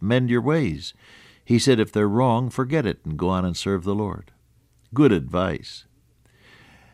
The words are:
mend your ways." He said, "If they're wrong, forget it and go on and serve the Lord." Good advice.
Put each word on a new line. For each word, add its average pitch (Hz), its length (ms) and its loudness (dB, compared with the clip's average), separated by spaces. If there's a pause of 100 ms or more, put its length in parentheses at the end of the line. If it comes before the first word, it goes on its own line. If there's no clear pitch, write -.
mend 123 260 0
your 120 140 2
ways." 123 500 -2 (500)
He 120 160 2
said, 117 220 4
"If 107 100 0
they're 104 160 2
wrong, 120 440 0
forget 135 340 -2
it 92 220 -2
and 78 100 -6
go 87 140 0
on 92 160 0
and 87 100 -4
serve 95 280 -2
the 98 100 -2
Lord." 101 380 -6 (600)
Good 135 200 6
advice. 85 760 -4 (1080)